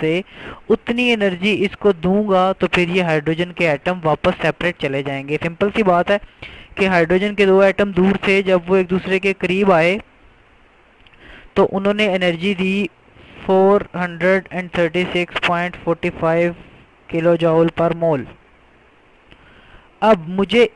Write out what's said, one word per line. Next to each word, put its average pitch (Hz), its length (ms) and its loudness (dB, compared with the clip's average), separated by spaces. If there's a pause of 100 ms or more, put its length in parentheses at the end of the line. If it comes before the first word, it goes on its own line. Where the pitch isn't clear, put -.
से 165 220 -2 (460)
उतनी 240 400 0
एनर्जी 202 440 0 (120)
इसको 202 280 0
दूंगा 185 600 0
तो 185 220 -2
फिर 175 140 0
ये 185 140 0
हाइड्रोजन 160 540 -2
के 175 80 0
एटम 170 400 -2
वापस 160 360 0
सेपरेट 170 400 -4
चले 139 220 -4
जाएंगे। 139 400 -6
सिंपल 170 280 -2
सी 220 120 0
बात 180 280 2
है 202 80 0 (580)
कि 202 80 0
हाइड्रोजन 185 500 2
के 202 100 2
दो 190 180 6
एटम 196 300 2
दूर 190 240 2 (100)
थे, 196 160 2
जब 180 260 0
वो 190 80 4
एक 185 100 2
दूसरे 185 320 -2
के 196 160 -2
करीब 190 360 0
आए 175 280 2 (1600)
तो 196 100 4
उन्होंने 208 480 -2
एनर्जी 180 420 -2
दी 190 340 -2 (560)
फ़ोर 196 500 4
हंड्रेड 180 560 -2
एंड 180 260 -8
थर्टी 175 260 0 (100)
सिक्स - 340 -4
पॉइंट 175 360 -4
फ़ोर्टी 170 280 -4
फ़ाइव 170 440 0 (540)
kilojoule 165 640 2
per 170 220 0
mole। 165 260 0 (1800)
अब 202 280 2
मुझे 196 340 2 (120)